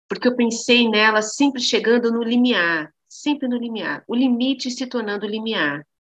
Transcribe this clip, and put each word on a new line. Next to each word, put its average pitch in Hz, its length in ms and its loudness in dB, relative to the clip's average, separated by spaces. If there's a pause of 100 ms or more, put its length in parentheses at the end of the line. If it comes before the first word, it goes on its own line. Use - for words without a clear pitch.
Porque 202 200 0
eu 247 80 -2
pensei 233 520 2
nela 214 340 4
sempre 262 380 0
chegando 233 500 2
no 233 120 -2
limiar, 202 720 0 (160)
sempre 285 400 -4
no 247 80 -2
limiar, 208 500 -6
o 233 80 -6
limite 254 560 0
se 247 160 -6
tornando 214 400 -4
limiar, 202 600 -4 (180)